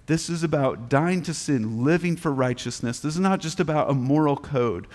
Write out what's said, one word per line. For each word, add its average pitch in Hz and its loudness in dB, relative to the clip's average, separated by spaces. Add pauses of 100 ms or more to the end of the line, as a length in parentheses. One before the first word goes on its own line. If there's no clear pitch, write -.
This 160 0
is 170 -4
about 135 0
dying 165 2
to 160 -4
sin, 117 -2
living 165 2
for 165 -2
righteousness. 123 -2
This 151 -4
is 175 -2
not 190 2
just 160 -4
about 151 2
a 139 2
moral 143 2
code 117 -2